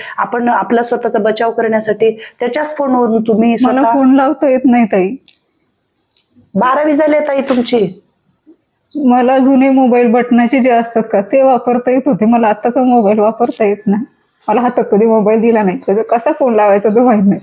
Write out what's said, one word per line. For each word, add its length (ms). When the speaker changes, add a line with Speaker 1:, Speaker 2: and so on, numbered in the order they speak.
Speaker 1:
आपण 320
आपला 320
स्वतःचा 380
बचाव 320
करण्यासाठी 600
त्याच्याच 680
फोनवरून 440
तुम्ही 400
Speaker 2:
मला 200
Speaker 1:
स्वतः 120
Speaker 2:
फोन 220
लावता 340
येत 160
नाही 200
ताई. 240
Speaker 1:
बारावी 380
झाली 260
ताई 220
तुमची? 600
Speaker 2:
मला 420
जुने 320
मोबाईल 420
बटनाचे 500
जे 80
असतात 420
का 100
ते 200
वापरता 500
येत 140
होते, 200
मला 220
आत्ताचा 360
मोबाईल 360
वापरता 440
येत 240
नाही. 160
मला 140
हातात 300
कधी 140
मोबाईल 360
दिला 220
नाही, 140
कसा, 240
कसा 300
फोन 240
लावायचा 340
तो 160
माहित 200
नाही, 180